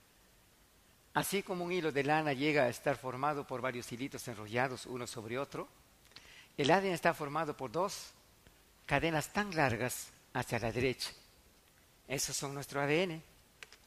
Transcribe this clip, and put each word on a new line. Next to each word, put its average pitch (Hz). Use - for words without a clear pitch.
Así 190
como 180
un 175
hilo 160
de 139
lana 156
llega 143
a 123
estar 131
formado 135
por 131
varios 123
hilitos 123
enrollados 117
uno 123
sobre 113
otro, 143
el 147
A 190
D 196
N 175
está 170
formado 151
por 123
dos 185
cadenas 147
tan 202
largas 123
hacia 123
la 113
derecha. 123
Esos 139
son 139
nuestro 139
A 143
D 156
N. 165